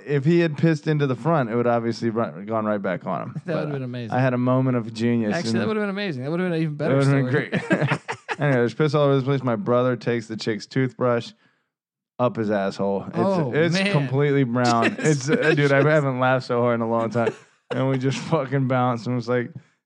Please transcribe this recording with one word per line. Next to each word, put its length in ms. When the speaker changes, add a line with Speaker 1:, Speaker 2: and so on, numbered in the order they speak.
Speaker 1:
if 180
he 140
had 180
pissed 300
into 220
the 80
front, 340
it 60
would 100
obviously 440
run, 360
gone 180
right 160
back 280
on 140
him. 180
Speaker 2:
<laughs> 60
That 80
Speaker 1:
But, 20
Speaker 2:
would've 160
been 100
Speaker 1:
uh, 40
Speaker 2:
amazing. 300
Speaker 1:
I 40
had 140
a 40
moment 380
of 180
genius 400
Speaker 2:
Actually, 160
Speaker 1:
and 120
Speaker 2:
that 40
would've 160
been 80
amazing. 320
That 80
would've 160
been 60
an 100
even 140
Speaker 1:
That 80
Speaker 2:
better 140
Speaker 1:
would've 120
been 180
Speaker 2:
story. 200
Speaker 1:
great. 160
<laughs> 60
Anyway, 200
there's 180
piss 220
all 80
over 120
the 60
place. 220
My 100
brother 400
takes 320
the 100
chick's 300
toothbrush 640
up 160
his 160
asshole. 560
It's, 100
Speaker 2:
Oh, 380
Speaker 1:
it's 200
Speaker 2:
man. 180
Speaker 1:
completely 500
brown. 540
Speaker 2:
<laughs> 0
Jesus 320
Speaker 1:
It's, 20
uh, 240
dude, 160
I 120
Speaker 2:
Christ. 120
Speaker 1:
haven't 240
laughed 280
so 140
hard 140
in 60
a 100
long 200
time. 220
And 180
we 80
just 220
fucking 480
bounced 400
and 80
was 140
like, 240